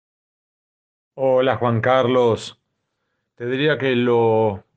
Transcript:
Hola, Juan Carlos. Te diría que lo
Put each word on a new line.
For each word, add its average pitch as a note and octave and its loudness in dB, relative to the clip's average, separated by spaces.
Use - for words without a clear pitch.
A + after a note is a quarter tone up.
Hola, C3 0
Juan A#2 -2
Carlos. B2 0
Te A#2+ -14
diría C#3 -2
que C3 -2
lo A2+ 0